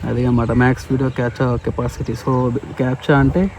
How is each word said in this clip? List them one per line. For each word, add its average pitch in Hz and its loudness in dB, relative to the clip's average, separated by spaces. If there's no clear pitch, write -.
అదే 120 0
అన్నమాట 117 2
మ్యాక్స్ 127 2
వీడియో 131 0
క్యాప్చా 123 -2
కెపాసిటీ. 120 -4
So, 127 -2
క్యాప్చా 135 0
అంటే 175 2